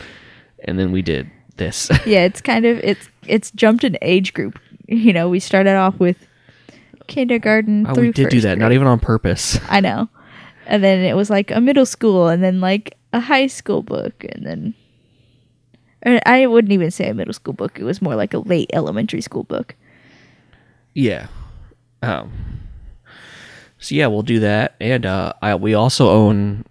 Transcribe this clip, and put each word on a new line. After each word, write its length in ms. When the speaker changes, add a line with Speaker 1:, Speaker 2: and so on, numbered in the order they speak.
Speaker 1:
And 140
then 140
we 100
did 280
this. 400
<laughs> 80
Speaker 2:
Yeah, 180
it's 160
kind 240
of, 180
it's, 260
it's 240
jumped 340
an 160
age 320
group. 260
You 240
know, 160
we 100
started 380
off 240
with 160
kindergarten 800
Speaker 1:
Oh, 80
Speaker 2:
through 120
Speaker 1:
we 60
did 180
do 80
Speaker 2:
first 60
Speaker 1:
that, 140
not 100
Speaker 2:
grade. 80
Speaker 1:
even 100
on 120
purpose. 720
Speaker 2:
I 120
know. 280
And 160
then 220
it 100
was, 140
like, 220
a 100
middle 260
school, 420
and 140
then, 200
like, 340
a 80
high 260
school 360
book, 480
and 160
then, 280
or 220
I 200
wouldn't 260
even 180
say 180
a 60
middle 200
school 200
book. 240
It 60
was 180
more 140
like 180
a 40
late 340
elementary 480
school 240
book. 300
Speaker 1:
Yeah. 340
Um, 300
so 160
yeah, 140
we'll 140
do 180
that. 400
And, 260
uh, 260
I, 140
we 180
also 360
own 600